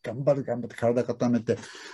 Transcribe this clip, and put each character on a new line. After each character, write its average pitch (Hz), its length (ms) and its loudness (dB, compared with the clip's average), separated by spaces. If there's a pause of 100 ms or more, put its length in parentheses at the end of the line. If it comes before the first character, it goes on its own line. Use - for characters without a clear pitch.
頑 117 220 -6
張 143 100 6
る 135 100 -2
頑 120 160 -4
張 120 60 -8
っ - 20 -10
て - 80 -18
体 120 280 2
固 120 240 0
め 120 120 4
て、 113 180 0 (340)